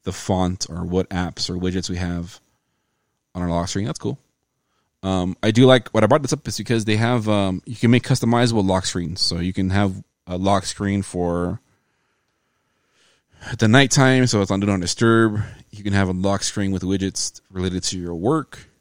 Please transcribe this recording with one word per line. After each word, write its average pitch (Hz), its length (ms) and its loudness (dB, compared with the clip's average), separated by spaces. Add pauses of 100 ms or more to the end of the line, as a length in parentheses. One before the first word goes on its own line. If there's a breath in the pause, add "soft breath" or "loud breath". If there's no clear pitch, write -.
the 95 100 -6
font 92 560 -2
or 87 160 -8
what 87 260 -2
apps 85 380 -6
or 90 60 -6
widgets 90 380 -4
we 87 60 -6
have 87 420 -6 (960)
on 90 80 -4
our 87 60 -2
lock 85 180 -2
screen. 98 180 -4
That's 143 140 -8
cool. 135 180 -6 (880)
Um, 92 400 -2
I 131 80 2
do 127 160 8
like, 127 220 6
what 110 140 2
I 104 40 4
brought 139 160 2
this 135 100 -2
up 147 140 -8
is 113 100 -8
because 110 280 -2
they 107 100 2
have, 113 340 0
um, 98 380 0
you 120 80 -10
can 117 160 4
make 120 100 6
customizable 117 680 2
lock 92 200 0
screens. 87 340 -6
So 87 160 0
you 90 160 -2
can 95 160 0
have 98 340 0 (220)
a 90 140 -8
lock 98 260 2
screen 98 380 -2
for 87 580 -4 (2000 loud breath)
the 113 80 4
nighttime, 131 580 6
so 110 160 2
it's 95 80 -2
on 98 100 0
Do 101 60 0
Not 101 140 2
Disturb. 113 600 2 (300 loud breath)
You 104 140 -20
can 101 100 -2
have 98 160 2
a 92 40 -2
lock 95 280 -2
screen 98 300 -4
with 92 100 -2
widgets 95 600 -4 (100)
related 92 320 -4
to 95 160 -6
your 87 160 -8
work. 127 540 -4 (120)